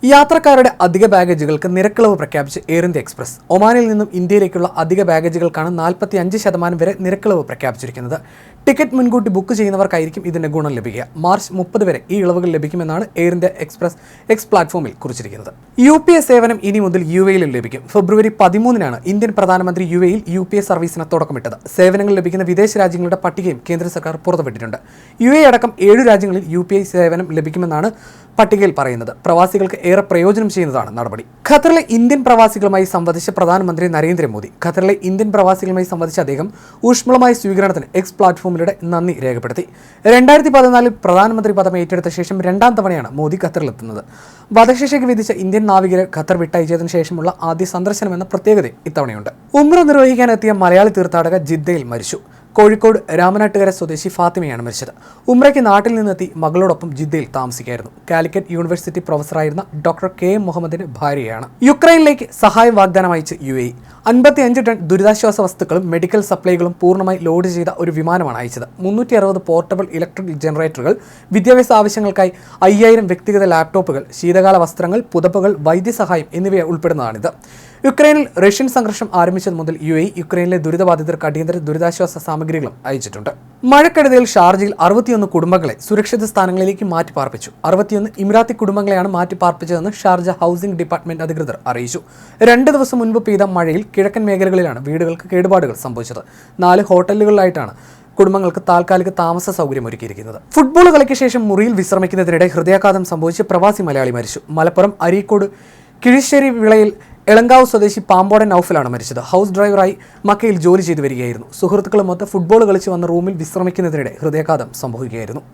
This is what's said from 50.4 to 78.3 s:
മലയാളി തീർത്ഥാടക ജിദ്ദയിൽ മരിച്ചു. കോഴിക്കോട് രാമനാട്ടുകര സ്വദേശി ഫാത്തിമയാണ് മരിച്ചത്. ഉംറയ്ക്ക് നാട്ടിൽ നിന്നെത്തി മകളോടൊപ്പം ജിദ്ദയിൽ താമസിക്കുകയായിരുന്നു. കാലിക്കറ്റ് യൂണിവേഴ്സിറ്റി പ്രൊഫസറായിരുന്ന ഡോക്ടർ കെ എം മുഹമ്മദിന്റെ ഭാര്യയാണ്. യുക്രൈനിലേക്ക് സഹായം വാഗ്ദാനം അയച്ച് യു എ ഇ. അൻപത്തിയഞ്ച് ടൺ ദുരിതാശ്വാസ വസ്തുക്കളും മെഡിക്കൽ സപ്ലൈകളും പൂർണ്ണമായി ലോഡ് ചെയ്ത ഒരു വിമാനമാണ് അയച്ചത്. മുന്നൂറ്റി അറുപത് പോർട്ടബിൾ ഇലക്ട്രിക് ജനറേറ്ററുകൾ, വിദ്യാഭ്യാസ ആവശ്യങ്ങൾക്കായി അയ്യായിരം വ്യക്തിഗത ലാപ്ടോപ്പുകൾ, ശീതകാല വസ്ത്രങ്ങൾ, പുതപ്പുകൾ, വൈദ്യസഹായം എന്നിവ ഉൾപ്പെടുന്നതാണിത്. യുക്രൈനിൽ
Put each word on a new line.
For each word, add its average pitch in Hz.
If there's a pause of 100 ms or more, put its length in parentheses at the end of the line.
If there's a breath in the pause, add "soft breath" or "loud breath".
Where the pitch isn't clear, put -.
മലയാളി 190
തീർത്ഥാടക 175 (140)
ജിദ്ദയിൽ 156
മരിച്ചു. - (360 soft breath)
കോഴിക്കോട് 214 (220)
രാമനാട്ടുകര 196
സ്വദേശി 160
ഫാത്തിമയാണ് 170
മരിച്ചത്. 120 (420 loud breath)
ഉംറയ്ക്ക് 277
നാട്ടിൽ 294
നിന്നെത്തി 190 (160)
മകളോടൊപ്പം 170 (100)
ജിദ്ദയിൽ 151 (100)
താമസിക്കുകയായിരുന്നു. 123 (180)
കാലിക്കറ്റ് 170
യൂണിവേഴ്സിറ്റി 170
പ്രൊഫസറായിരുന്ന 156 (240)
ഡോക്ടർ 175 (120)
കെ 180
എം 214
മുഹമ്മദിന്റെ 170 (100)
ഭാര്യയാണ്. 131 (220)
യുക്രൈനിലേക്ക് 302 (140)
സഹായം 226
വാഗ്ദാനം 185
അയച്ച് 156 (100)
യു 131
എ -
ഇ. 120 (380 soft breath)
അൻപത്തിയഞ്ച് 254
ടൺ 226 (140)
ദുരിതാശ്വാസ 208
വസ്തുക്കളും 180 (120)
മെഡിക്കൽ 180
സപ്ലൈകളും 175
പൂർണ്ണമായി 185 (100)
ലോഡ് 180
ചെയ്ത 170
ഒരു 170
വിമാനമാണ് 160
അയച്ചത്. 120 (160)
മുന്നൂറ്റി 226
അറുപത് 196
പോർട്ടബിൾ 175 (120)
ഇലക്ട്രിക് 170
ജനറേറ്ററുകൾ, 156 (380 loud breath)
വിദ്യാഭ്യാസ 247
ആവശ്യങ്ങൾക്കായി 202 (360 loud breath)
അയ്യായിരം 220
വ്യക്തിഗത 196 (100)
ലാപ്ടോപ്പുകൾ, 160 (160)
ശീതകാല 185
വസ്ത്രങ്ങൾ, 175 (100)
പുതപ്പുകൾ, 202 (160)
വൈദ്യസഹായം 180
എന്നിവ 185
ഉൾപ്പെടുന്നതാണിത്. 151 (560 loud breath)
യുക്രൈനിൽ 294 (180)